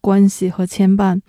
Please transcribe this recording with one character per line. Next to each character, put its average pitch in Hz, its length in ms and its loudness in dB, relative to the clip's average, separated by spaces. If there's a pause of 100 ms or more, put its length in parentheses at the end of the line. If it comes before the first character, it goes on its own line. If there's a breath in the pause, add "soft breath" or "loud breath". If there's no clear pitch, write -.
关 196 260 2
系 185 220 -4
和 180 160 -4
牵 190 300 0
绊， 190 220 0 (100)